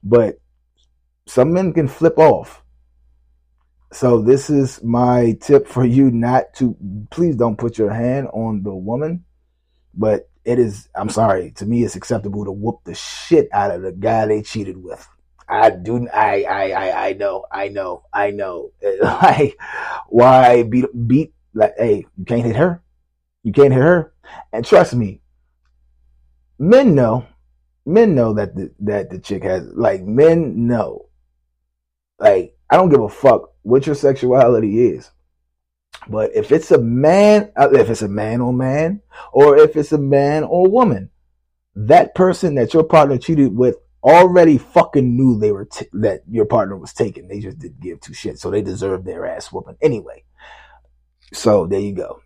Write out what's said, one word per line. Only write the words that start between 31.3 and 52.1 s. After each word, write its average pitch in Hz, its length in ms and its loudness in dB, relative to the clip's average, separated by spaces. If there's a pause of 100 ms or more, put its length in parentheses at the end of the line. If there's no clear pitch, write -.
Like, 95 380 0 (120)
I 156 80 4
don't 185 120 4
give 139 120 4
a 104 80 -4
fuck - 420 0 (100)
what 127 240 0
your 151 100 -4
sexuality 123 920 0
is. 67 240 -6 (960)
But 107 280 -4
if 107 160 -2
it's 147 200 0
a 160 60 4
man, 170 760 2
uh, 139 160 2
if 127 180 4
it's 113 120 -4
a 104 60 -6
man 107 340 -6
on 123 160 -4
man, 151 440 -4 (300)
or 143 260 6
if 151 180 6
it's 147 160 -2
a 151 60 0
man 143 460 0
or 180 260 0
woman, 190 400 0 (680)
that 117 400 2
person 180 400 0
that 117 180 -2
your 160 100 4
partner 147 340 4
cheated 139 380 0
with 123 220 2 (260)
already 170 540 6
fucking 127 580 0
knew 123 240 2
they 107 120 0
were 101 140 -6
t-, - 280 -16
that 101 360 -4
your 107 160 -2
partner 101 300 -2
was 82 180 -20
taken. 98 340 -8
They 101 120 -14
just 98 200 -14
didn't 78 200 -20
give 90 220 -16
two - 100 -20
shits, - 280 -14
so 90 120 -10
they 101 100 -2
deserve 92 440 -8
their 92 200 -12
ass - 260 -12
whooping - 300 -16
anyway. 123 420 -6 (1080)
So 104 340 0
there 98 140 -4
you 101 140 -8
go. - 320 -14